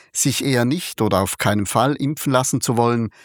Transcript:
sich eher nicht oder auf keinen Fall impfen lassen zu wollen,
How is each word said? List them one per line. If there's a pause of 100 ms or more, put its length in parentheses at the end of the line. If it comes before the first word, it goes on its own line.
(120)
sich
eher
nicht
oder
auf
keinen
Fall
impfen
lassen
zu
wollen, (140)